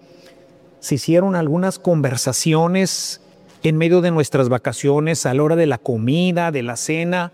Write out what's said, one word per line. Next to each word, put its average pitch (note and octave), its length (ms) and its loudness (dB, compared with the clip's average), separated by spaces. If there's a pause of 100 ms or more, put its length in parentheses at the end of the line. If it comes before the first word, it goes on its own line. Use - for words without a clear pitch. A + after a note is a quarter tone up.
(800)
se - 140 -4
hicieron F3 420 2
algunas F3 420 -2
conversaciones D#3+ 1400 0 (420)
en D#3 140 2
medio E3 240 4
de F3 100 2
nuestras C#3+ 380 2
vacaciones, C#3+ 760 0
a B2+ 80 0
la C#3 80 2
hora D#3 140 2
de E3+ 100 4
la B2+ 120 0
comida, E3 720 0
de C#3 120 -4
la A#2+ 140 -6
cena, E3+ 560 -4